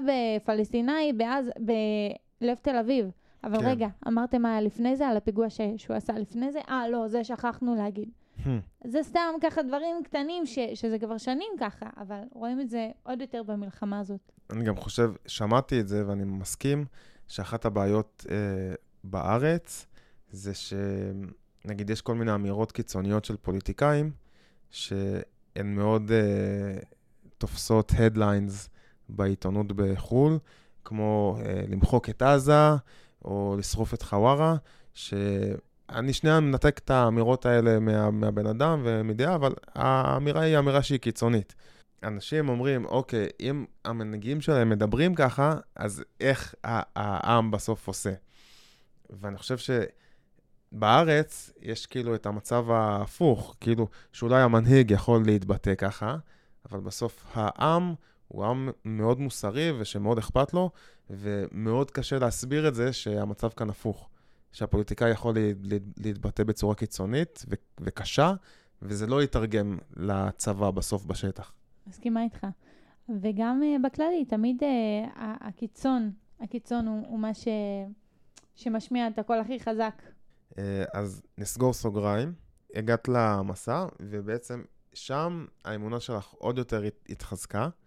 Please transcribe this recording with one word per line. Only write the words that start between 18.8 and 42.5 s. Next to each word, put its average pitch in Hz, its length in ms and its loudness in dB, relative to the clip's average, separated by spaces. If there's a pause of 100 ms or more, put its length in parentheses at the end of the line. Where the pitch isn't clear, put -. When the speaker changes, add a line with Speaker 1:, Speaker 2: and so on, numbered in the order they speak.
Speaker 2:
בארץ, 117 840 -2 (440)
זה 98 240 -8
ש-, - 180 -12 (920)
נגיד, 104 260 -6
יש 110 100 -2
כל 120 140 -4
מיני 113 200 0
אמירות 101 380 -2
קיצוניות 104 520 -2
של 104 120 -6
פוליטיקאים, 143 760 0 (600)
שהן 98 1040 -6
מאוד, 107 380 2
אה, 101 680 2 (600)
תופסות - 540 2
headlines 101 760 2 (400)
בעיתונות 101 640 -2
בחו"ל, 113 680 2 (460)
כמו, 107 600 0
אה, 95 240 -4
למחוק 101 420 2
את 107 120 -2
עזה, 147 540 8 (500)
או 101 320 0
לשרוף 110 360 -2
את - 80 -6
חווארה, 139 540 4 (380)
שאני 101 1160 -4
שנייה 156 280 4
מנתק 143 380 4
את - 120 -6
האמירות 120 560 4
האלה 117 320 6
מה-, 107 320 4
מהבן 107 360 0
אדם 143 380 2
ומדעה, 113 500 0
אבל 139 200 2 (200)
האמירה 135 640 2
היא 160 180 4
אמירה 139 240 4
שהיא 135 160 0
קיצונית. 117 560 0 (480)
אנשים 110 460 -2
אומרים, 127 360 0